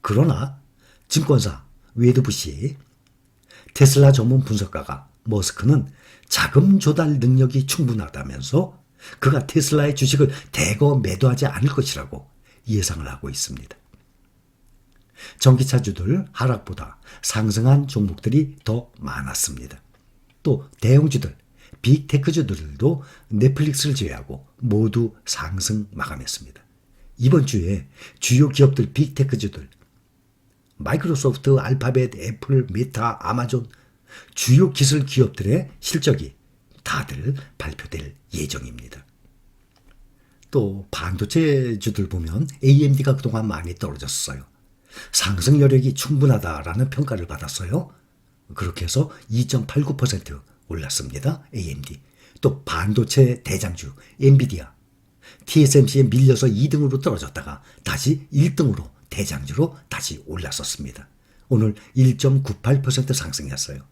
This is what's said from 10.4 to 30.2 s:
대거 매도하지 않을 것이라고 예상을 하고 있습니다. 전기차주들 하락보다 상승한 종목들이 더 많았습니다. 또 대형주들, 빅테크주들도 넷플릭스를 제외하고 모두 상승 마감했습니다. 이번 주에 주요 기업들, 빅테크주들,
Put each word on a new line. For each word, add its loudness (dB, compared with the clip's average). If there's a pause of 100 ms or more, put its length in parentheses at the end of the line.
대거 0
매도하지 0
않을 0
것이라고 -6 (380)
예상을 -2
하고 -12
있습니다. -10 (1600)
전기차주들 2
하락보다 -6 (240)
상승한 2
종목들이 -2
더 -6
많았습니다. -10 (640)
또 -2 (120)
대형주들, 4 (460)
빅테크주들도 0 (260)
넷플릭스를 0
제외하고 -10 (100)
모두 0 (100)
상승 -6
마감했습니다. -12 (560)
이번 4
주에 -4 (300)
주요 4
기업들, 4
빅테크주들, -2 (1080)